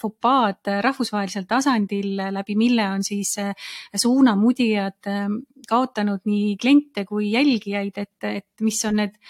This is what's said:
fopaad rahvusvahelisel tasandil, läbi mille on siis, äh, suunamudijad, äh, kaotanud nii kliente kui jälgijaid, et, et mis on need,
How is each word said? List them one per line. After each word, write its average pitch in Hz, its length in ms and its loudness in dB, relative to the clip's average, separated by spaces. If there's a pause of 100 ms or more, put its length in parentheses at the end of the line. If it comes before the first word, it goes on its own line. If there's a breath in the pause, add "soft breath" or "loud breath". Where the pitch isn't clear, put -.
fopaad 220 800 0
rahvusvahelisel 208 640 -2
tasandil, 208 680 0 (180)
läbi 196 240 -4
mille 226 320 4
on 196 160 -2
siis, 202 320 -4
äh, 202 160 -4 (400 loud breath)
suunamudijad, 220 1120 2
äh, 202 240 -2 (400)
kaotanud 214 560 -2
nii 208 320 0
kliente 269 480 2
kui 208 320 -4
jälgijaid, 202 640 0
et, - 220 -12
et 208 420 -6
mis 214 200 -2
on 208 100 0
need, 208 180 0 (160 loud breath)